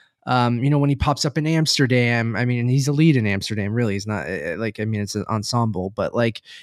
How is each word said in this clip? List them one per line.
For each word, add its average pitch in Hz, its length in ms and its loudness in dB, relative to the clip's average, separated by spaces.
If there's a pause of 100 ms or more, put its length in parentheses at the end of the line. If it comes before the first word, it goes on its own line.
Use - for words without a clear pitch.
(260)
um, 120 380 2
you 143 60 4
know, 147 80 2
when 143 100 2
he 139 80 0
pops 147 300 -2
up 139 100 -2
in 156 100 -2
Amsterdam, 123 880 2
I 117 120 0
mean, 123 140 0
and 120 100 0
he's 131 180 2
a 147 40 0
lead 156 220 6
in 117 120 2
Amsterdam, 101 480 -2
really. 117 180 0
He's 98 140 -4
not, 101 200 -4
uh, 82 300 -6
like, 107 240 -6
I 107 60 -2
mean, 107 160 -2
it's 101 120 -6
an 104 140 -4
ensemble, 107 640 -2
but, 98 240 -4
like, 117 260 -2 (220)